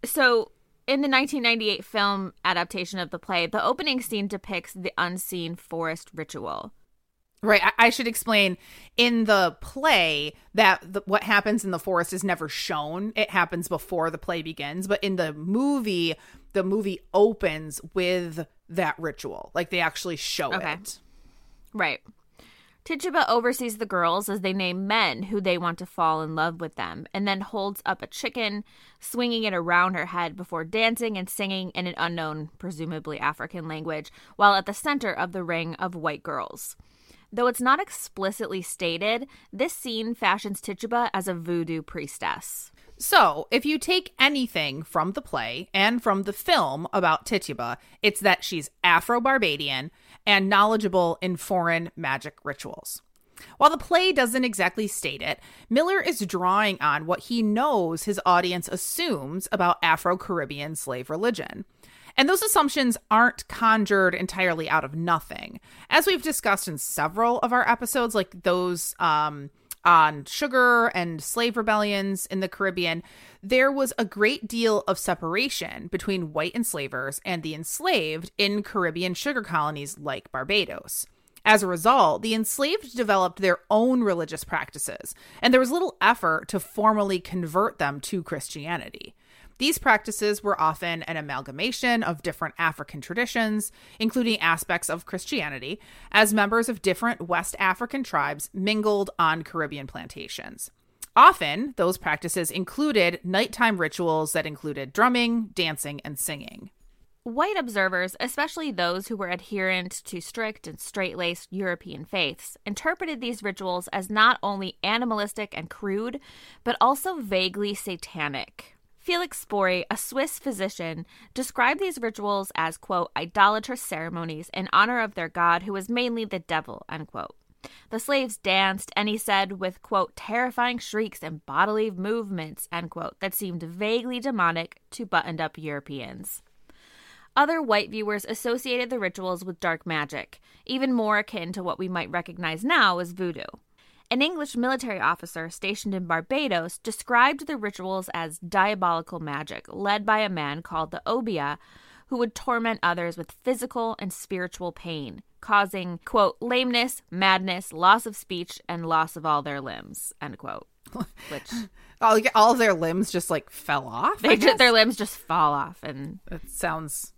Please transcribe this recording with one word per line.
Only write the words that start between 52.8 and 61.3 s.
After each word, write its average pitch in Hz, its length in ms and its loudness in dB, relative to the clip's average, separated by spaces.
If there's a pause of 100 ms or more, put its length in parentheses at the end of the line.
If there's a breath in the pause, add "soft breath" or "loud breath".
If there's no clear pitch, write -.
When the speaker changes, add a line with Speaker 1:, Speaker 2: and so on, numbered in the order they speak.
Speaker 2:
While 277 120 8
the 320 80 -4
play 370 340 4
doesn't 254 320 2
exactly 208 440 0
state 143 340 -6
it, 151 180 -4 (280 loud breath)
Miller 339 320 4
is - 200 -2
drawing 190 600 0
on 151 260 0
what 175 140 0
he 233 220 -2
knows 214 600 2
his 202 200 -2
audience 180 440 4
assumes 180 840 -4
about 180 300 4
Afro-Caribbean 160 960 0
slave 127 340 -6
religion. 202 540 -4 (540 loud breath)